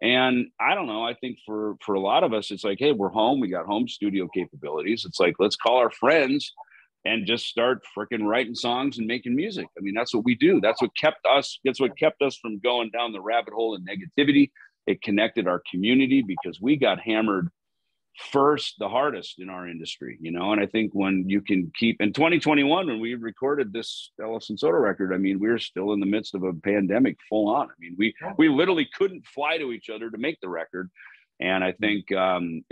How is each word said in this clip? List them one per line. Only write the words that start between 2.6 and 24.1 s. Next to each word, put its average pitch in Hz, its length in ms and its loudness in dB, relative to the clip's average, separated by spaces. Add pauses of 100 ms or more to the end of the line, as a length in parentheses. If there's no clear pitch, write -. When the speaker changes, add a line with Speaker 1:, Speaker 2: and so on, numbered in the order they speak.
Speaker 1:
like, 98 160 -2
"Hey, 147 120 4
we're 98 180 0
home. 110 300 2
We 104 80 0
got 87 180 -4
home 110 220 0
studio 95 460 -4
capabilities." 80 720 -4
It's 87 140 -4
like, 87 180 4
let's 101 180 2
call 120 220 2
our 117 120 4
friends 139 600 2 (520)
and 110 200 0
just 117 220 -2
start 120 380 0 (120)
frickin' 107 300 -4
writing 117 300 0
songs 127 420 -2
and 110 80 -4
making 120 300 -4
music. 170 320 -4 (100)
I - 20 -10
mean, 98 140 -4
that's 120 180 -2
what 117 120 0
we 123 100 4
do. 160 260 4
That's 110 220 2
what 113 80 2 (100)
kept - 240 0
us, - 400 2
that's 131 160 0
what 123 160 -2
kept 151 240 2
us 135 160 0
from 110 220 -8
going 117 320 0
down 117 220 -4
the 98 80 -10
rabbit 107 340 -2
hole 110 220 0
of 90 60 -10
negativity. 135 680 2 (380)
It 98 140 -2
connected 104 440 0
our 90 240 0
community 127 520 2
because 90 380 -8
we 131 160 2
got 107 220 2
hammered 110 500 0 (800)
first, 139 480 2
the 101 100 -4
hardest 120 520 -2
in 92 100 -12
our 90 180 -10
industry, 78 520 -12
you 80 100 -8
know? 87 220 0
And 107 80 4
I 101 60 2
think 110 280 0
when 95 340 0
you 101 140 2
can 92 360 0
keep, 113 220 2
in 107 120 2
twenty 165 280 2
twenty-one, 151 460 2
when 117 140 -4
we 117 140 -6
recorded 120 580 -4
this - 380 -10 (100)